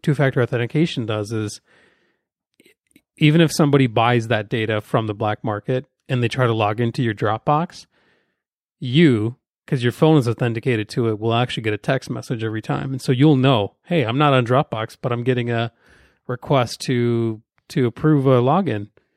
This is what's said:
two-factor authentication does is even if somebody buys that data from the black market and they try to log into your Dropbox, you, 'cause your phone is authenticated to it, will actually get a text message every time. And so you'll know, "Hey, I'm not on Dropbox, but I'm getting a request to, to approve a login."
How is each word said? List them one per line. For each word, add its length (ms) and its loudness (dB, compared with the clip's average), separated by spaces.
two-factor 400 0
authentication 640 -2
does 260 -6
is 280 -6
even 220 4
if 120 4
somebody 340 2
buys 420 0
that 200 -2
data 320 -2
from 260 -2
the 80 -4
black 280 -4
market 440 -4
and 140 -2
they 60 2
try 180 0
to 60 0
log 280 0
into 220 -2
your 120 -2
Dropbox, 720 -2
you, 580 2
'cause 160 -4
your 100 2
phone 260 4
is 100 2
authenticated 600 -2
to 180 -2
it, 100 -4
will 160 -2
actually 280 -2
get 100 -2
a 60 -4
text 320 -4
message 340 -8
every 180 -6
time. 300 -6
And 80 -8
so 120 -2
you'll 240 4
know, 380 2
"Hey, 200 -2
I'm 140 -2
not 160 2
on 120 2
Dropbox, 540 -2
but 120 -4
I'm 120 -4
getting 260 -2
a 220 -2
request 560 -2
to, 600 -2
to 180 0
approve 400 2
a 160 6
login." 460 0